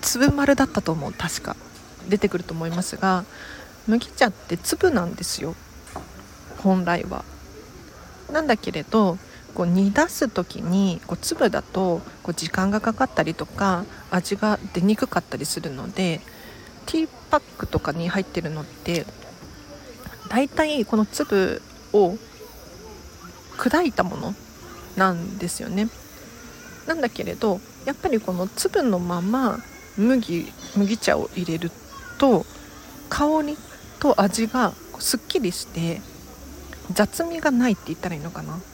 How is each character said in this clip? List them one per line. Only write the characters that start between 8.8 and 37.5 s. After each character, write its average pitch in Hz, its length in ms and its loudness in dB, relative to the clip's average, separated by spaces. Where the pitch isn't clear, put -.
ど、 190 340 4
こ 180 100 0
う - 20 2
煮 190 240 6
出 294 180 4
す - 200 0
時 - 340 -4
に、 180 440 2
こ - 80 -4
う - 60 -6
粒 285 300 2
だ - 120 -2
と 185 380 0
こ - 80 -4
う 165 40 -2
時 160 160 -6
間 190 200 2
が 208 100 2
か 226 120 0
か 262 140 2
っ - 60 -6
た 156 120 2
り 160 100 -2
と 156 120 -6
か、 190 380 0
味 185 260 0
が 214 240 2
出 175 60 2
に 208 160 6
く - 120 -2
か 180 120 0
っ - 40 -14
た - 120 -8
り 139 80 -6
す - 160 -4
る 156 120 -8
の 135 180 -8
で、 180 300 0
テ 320 120 0
ィ 320 60 2
ー 320 40 -4
パ 302 80 6
ッ - 20 6
ク - 80 -6
と 160 140 0
か 160 120 -4
に 165 160 -2
入 190 140 0
っ - 20 -2
て - 160 -4
る 165 100 -6
の 156 100 -8
っ 147 40 -10
て、 - 400 -4
大 269 200 2
体 302 360 0
こ 220 120 0
の 214 80 6
粒 - 560 0
を 202 240 6
砕 311 240 4
い 269 80 2
た 185 120 0
も 160 120 -4
の 180 180 -6
な 190 160 4
ん 180 240 -4
で 180 120 -4
す - 140 -6
よ - 60 -8
ね。 202 200 0
な 330 80 -2
ん 330 60 -4
だ 247 80 0
け - 160 -6
れ 175 100 -4
ど、 202 260 0
や 269 80 -2
っ - 40 -4
ぱ - 120 -2
り 240 100 4
こ 196 140 -2
の 180 160 -2
粒 - 340 0
の 208 160 4
ま 175 220 -2
ま 233 380 2
麦、 220 540 2
麦 202 220 4
茶 - 180 2
を - 200 -2
入 180 160 -2
れ 165 60 0
る 170 120 -2
と、 247 260 6
香 302 340 2
り 294 140 -2
と 269 220 4
味 208 260 4
が 247 260 2
す - 200 0
っ - 20 -2
き - 200 -2
り 190 120 0
し - 140 -8
て、 165 340 -4
雑 208 320 2
味 339 160 -4
が 311 100 4